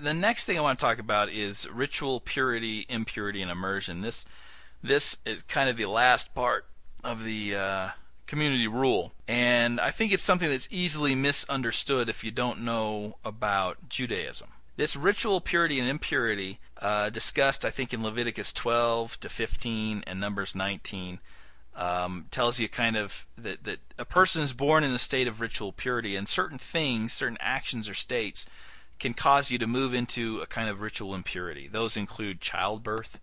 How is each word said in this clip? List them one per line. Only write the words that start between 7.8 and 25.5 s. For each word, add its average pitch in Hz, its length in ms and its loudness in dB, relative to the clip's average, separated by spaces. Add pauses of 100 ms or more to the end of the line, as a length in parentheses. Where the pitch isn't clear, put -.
community 143 400 2
rule. 113 460 2 (160)
And 120 500 4
I 120 120 2
think - 200 0
it's 196 120 4
something 175 260 4
that's 135 220 0
easily 151 440 2
misunderstood 135 920 2
if 110 160 -4
you 110 60 -4
don't 117 320 -2
know 107 640 -2
about 104 640 0
Judaism. 95 580 -4 (280)
This 147 200 2
ritual 190 460 2
purity 165 360 2
and 123 80 0
impurity, 113 720 -2 (220)
uh, 104 300 2
discussed, 135 560 4
I 113 40 2
think, 127 220 -4
in 113 100 -2
Leviticus 110 520 -2
twelve 117 680 2
to 95 80 -6
fifteen 110 800 0
and 92 120 -6
Numbers 101 360 -2
nineteen, 95 640 -4 (580)
um, 90 540 -2
tells 120 280 2
you 110 120 0
kind 113 260 0
of 101 300 -4 (100)
that, 107 280 -8
that 101 160 -6 (180)
a 123 80 -4
person 175 360 6
is 135 120 0
born 147 280 6
in 139 100 2
a 120 60 0
state 131 300 2
of 110 140 -4
ritual 107 300 -2